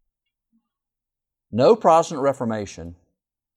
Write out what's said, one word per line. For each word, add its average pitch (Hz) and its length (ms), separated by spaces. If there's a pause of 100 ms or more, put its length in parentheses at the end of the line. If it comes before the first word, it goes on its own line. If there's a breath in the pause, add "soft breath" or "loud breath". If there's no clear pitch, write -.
(1500)
No 143 240
Protestant 165 460
Reformation, 110 720 (600)